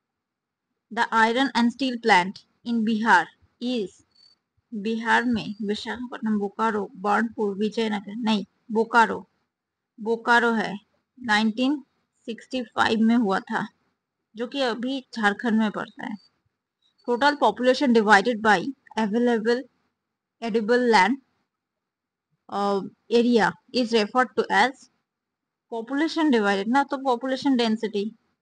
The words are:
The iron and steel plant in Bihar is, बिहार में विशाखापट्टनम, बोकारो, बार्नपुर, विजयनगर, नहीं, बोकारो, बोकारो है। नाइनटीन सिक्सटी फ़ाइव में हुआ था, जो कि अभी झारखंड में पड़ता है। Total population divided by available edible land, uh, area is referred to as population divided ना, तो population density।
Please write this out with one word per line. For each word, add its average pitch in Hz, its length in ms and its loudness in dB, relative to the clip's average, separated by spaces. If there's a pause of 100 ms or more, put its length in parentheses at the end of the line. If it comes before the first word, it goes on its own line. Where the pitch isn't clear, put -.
(920)
The 226 200 -4
iron 226 440 2
and 233 180 2
steel 254 300 -4
plant 196 380 2 (240)
in 233 220 -4
Bihar 214 400 2 (360)
is, 240 280 -4 (840)
बिहार 226 520 -2
में 208 300 -2 (120)
विशाखापट्टनम, 220 720 -4
बोकारो, 208 580 -2
बार्नपुर, 208 600 -2
विजयनगर, 208 580 -4
नहीं, 220 280 -2 (280)
बोकारो, 220 460 2 (800)
बोकारो 233 540 0
है। 196 200 -2 (460)
नाइनटीन 233 600 0 (500)
सिक्सटी 247 340 -10
फ़ाइव 220 440 0
में 233 100 4
हुआ 190 240 0 (120)
था, 190 140 -4 (680)
जो 226 120 -8
कि 277 160 -8
अभी 254 360 -4 (160)
झारखंड 214 440 0
में 214 120 0
पड़ता - 360 -12
है। 208 100 -10 (920)
Total 277 360 0
population 247 480 2
divided 214 500 4
by 208 160 4 (400)
available 226 600 0 (840)
edible 233 480 0
land, 208 280 4 (1300)
uh, 202 320 -2 (300)
area 226 420 4 (200)
is 233 200 -2
referred 233 440 0
to 226 140 0
as 214 380 0 (840)
population 285 580 0
divided 202 380 2
ना, 269 160 2
तो 277 180 -4
population 262 560 0
density। 220 460 -2 (380)